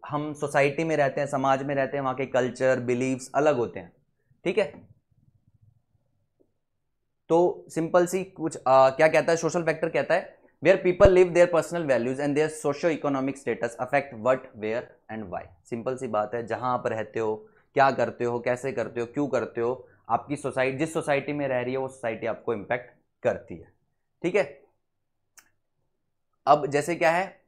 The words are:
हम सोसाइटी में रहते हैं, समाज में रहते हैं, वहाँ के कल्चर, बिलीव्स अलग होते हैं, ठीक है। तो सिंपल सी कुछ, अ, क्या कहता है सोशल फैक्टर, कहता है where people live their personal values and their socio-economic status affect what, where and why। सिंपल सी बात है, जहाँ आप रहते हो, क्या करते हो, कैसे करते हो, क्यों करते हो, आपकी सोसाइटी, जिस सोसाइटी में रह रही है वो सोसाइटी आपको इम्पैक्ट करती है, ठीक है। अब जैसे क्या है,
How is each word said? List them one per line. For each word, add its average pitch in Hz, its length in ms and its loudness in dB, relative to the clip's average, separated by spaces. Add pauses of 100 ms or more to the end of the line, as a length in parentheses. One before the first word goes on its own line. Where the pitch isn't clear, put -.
हम 147 260 -6
सोसाइटी 143 500 0
में 160 120 -2
रहते 143 240 0
हैं, 139 80 -2
समाज 135 340 0
में 143 120 -4
रहते 135 220 -2
हैं, 139 80 -2
वहाँ 131 100 -2
के 131 120 -4
कल्चर, 127 540 0
बिलीव्स 123 540 -2
अलग 143 220 2
होते 101 240 -4
हैं, 85 120 -18 (520)
ठीक 190 140 -2
है। 196 140 0 (2500)
तो 170 380 2
सिंपल 170 380 2
सी 185 180 -2
कुछ, 156 320 -8
अ, - 100 -14
क्या 135 420 6
कहता 156 240 2
है 165 40 2
सोशल 165 260 0
फैक्टर, 160 260 -2
कहता 156 260 0
है - 200 -2 (280)
where 185 200 4
people 180 280 6
live 180 200 6
their 175 180 6
personal 165 380 -2
values 131 340 0
and 143 160 0
their 151 200 2
socio-economic 139 800 -2
status 117 400 -4
affect 135 400 -2
what, 127 260 0 (140)
where 110 240 -4 (300)
and 110 180 -8
why। 87 100 -8 (240)
सिंपल 123 320 -6
सी 131 120 -8
बात 107 260 -2
है, 117 120 -4
जहाँ 113 280 -4
आप 123 120 -4
रहते 113 340 -6
हो, 110 140 -2 (420)
क्या 135 140 6
करते 120 340 -2
हो, 120 160 -2
कैसे 123 320 -4
करते 117 280 -6
हो, 117 60 -4
क्यों 143 220 -4
करते 120 320 -4
हो, 123 280 -4 (200)
आपकी 120 280 -2
सोसाइटी, 131 420 -2
जिस 156 160 -4
सोसाइटी 143 380 -2
में 147 160 -4
रह 127 120 -2
रही 123 120 -4
है 131 60 -2
वो 131 100 -4
सोसाइटी 117 380 -8
आपको 110 280 -4
इम्पैक्ट 107 400 -6 (280)
करती 95 340 -4
है, - 160 -20 (500)
ठीक 180 120 -2
है। 196 100 2 (2000)
अब 143 200 6
जैसे 147 280 0
क्या 160 160 2
है, 180 240 -2 (140)